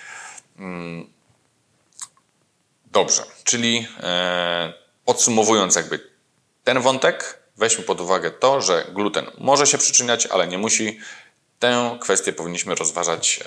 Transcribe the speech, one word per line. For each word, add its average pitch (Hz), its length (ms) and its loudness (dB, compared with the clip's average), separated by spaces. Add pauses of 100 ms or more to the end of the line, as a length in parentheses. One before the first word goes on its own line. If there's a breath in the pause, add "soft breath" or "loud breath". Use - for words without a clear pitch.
(580 loud breath)
Mm, 87 540 -12 (1700)
dobrze, - 360 2 (220)
czyli, 117 440 0 (140)
e, 87 680 0 (320)
podsumowując 110 720 4
jakby 82 340 -4 (540)
ten 127 160 2
wątek, 131 580 0 (180)
weźmy 107 280 0
pod 90 160 -2
uwagę 87 300 0
to, 131 300 2
że 92 320 0
gluten 98 340 -2 (120)
może 139 280 2
się - 120 2
przyczyniać, 120 480 0
ale 92 220 0
nie 90 100 -6
musi. 110 420 -2 (580 loud breath)
Tę 120 420 2
kwestię - 320 0
powinniśmy 85 420 -6
rozważać, 82 720 -2